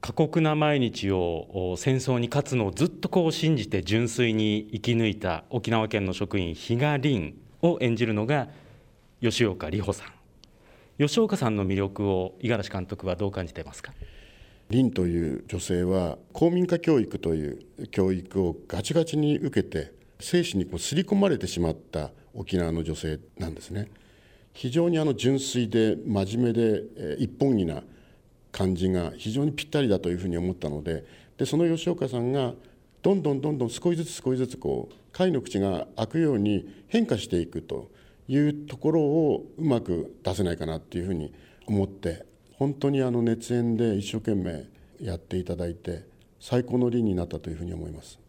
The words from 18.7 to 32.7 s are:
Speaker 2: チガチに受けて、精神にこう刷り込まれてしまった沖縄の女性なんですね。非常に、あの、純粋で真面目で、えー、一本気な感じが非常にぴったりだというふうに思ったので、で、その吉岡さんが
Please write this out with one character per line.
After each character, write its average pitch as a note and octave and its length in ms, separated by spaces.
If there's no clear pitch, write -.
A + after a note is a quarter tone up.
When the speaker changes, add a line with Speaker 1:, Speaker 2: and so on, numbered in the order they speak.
Speaker 2:
チ D3 120
ガ D#3+ 100
チ D#3+ 120
に D3 220
受 A2+ 240
け - 60
て、 D2 240
精 F3 220
神 - 200
に - 40
こ - 100
う - 20
刷 - 160
り F3+ 100
込 G#3 120
ま G3 120
れ C#3+ 100
て F2+ 80
し F2 140
ま E2 100
っ D#2 40
た - 380
沖 F#2 220
縄 E2+ 140
の E2 140
女 D#2+ 100
性 D#2 240
な E2+ 120
ん D#2+ 60
で - 80
す - 80
ね。 G2+ 180
非 - 180
常 E3 180
に、 E3 100
あ D#3 60
の、 D3 100
純 B2 260
粋 B2 280
で A2 360
真 G2+ 340
面 B2 80
目 A#2 60
で、 A2 300
え D2+ 220
ー、 B2+ 40
一 A2+ 60
本 C#3 280
気 G2 80
な D2+ 180
感 F#2+ 240
じ F2+ 140
が F2 280
非 - 140
常 C3+ 140
に D3 80
ぴ - 140
っ - 20
た D3+ 120
り C3+ 80
だ F#2+ 120
と F#2 80
い F2 60
う - 20
ふ F2+ 80
う F#2+ 40
に E2+ 80
思 F2+ 160
っ - 20
た E2 140
の D2 140
で、 D#2+ 220
で、 C#3 100
そ D3 100
の E3+ 120
吉 E3 220
岡 E3 180
さ A#2+ 100
ん B2 140
が C3+ 220